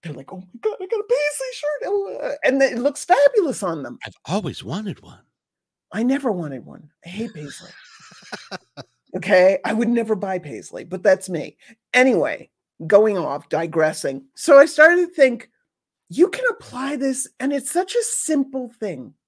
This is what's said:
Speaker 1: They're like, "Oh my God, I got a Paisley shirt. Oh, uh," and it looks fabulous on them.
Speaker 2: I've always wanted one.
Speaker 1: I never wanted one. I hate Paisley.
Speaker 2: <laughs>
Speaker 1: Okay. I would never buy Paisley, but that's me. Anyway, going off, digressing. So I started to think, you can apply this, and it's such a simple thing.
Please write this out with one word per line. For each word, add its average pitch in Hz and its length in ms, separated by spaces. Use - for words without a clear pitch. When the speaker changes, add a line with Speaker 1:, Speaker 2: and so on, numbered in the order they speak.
Speaker 1:
They're 151 120
like, - 180
"Oh 185 60
my - 220
God, 427 200
I 370 60
got 415 140
a 415 40
Paisley 539 480
shirt. 587 320
Oh, 392 380
uh," - 120
and 262 160
it 247 180
looks 277 260
fabulous 427 580
on 165 220
them. 120 200
Speaker 2:
I've 104 200
always 185 400
wanted 175 360
one. - 200
Speaker 1:
I 214 100
never 269 300
wanted 147 320
one. 147 260
I 170 40
hate 208 260
Paisley. 147 400
Speaker 2:
<laughs> - 40
Speaker 1:
Okay. 185 480
I - 80
would 226 160
never 226 260
buy 190 240
Paisley, 120 460
but 175 180
that's 190 280
me. 156 260
Anyway, 226 560
going 202 300
off, 147 320
digressing. 156 760
So 285 240
I 302 80
started 339 400
to - 80
think, 254 360
you 277 180
can 508 220
apply 269 460
this, 269 320
and 269 120
it's 285 180
such 359 240
a 480 80
simple 269 680
thing. 139 340